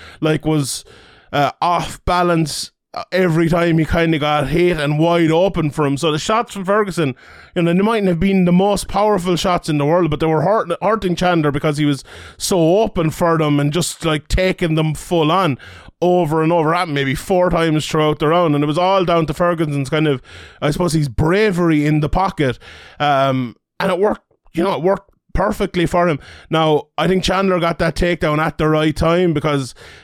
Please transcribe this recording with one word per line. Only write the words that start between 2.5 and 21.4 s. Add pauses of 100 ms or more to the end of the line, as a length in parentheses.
uh,
every
time
he
kinda
got
hit
and
wide
open
for
him.
So
the
shots
from
Ferguson, (400)
you
know,
they
mightn't
have
been
the
most
powerful
shots
in
the
world,
but
they
were
hurt, (100)
hurting
Chandler
because
he
was (340)
so
open
for
them
and
just,
like,
taking
them
full
on (420)
over
and
over.
Happened
maybe
four
times
throughout
the
round.
And
it
was
all
down
to
Ferguson's
kind
of, (400)
I
suppose,
his
bravery